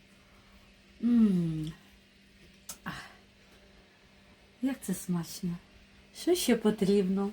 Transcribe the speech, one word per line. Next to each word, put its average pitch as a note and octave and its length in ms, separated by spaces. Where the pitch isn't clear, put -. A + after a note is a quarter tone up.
М. F3 720
А. - 60
Як C4 200
це F#3+ 120
смачно. F3 640
Що F4 200
ще B3+ 200
потрібно? G3+ 760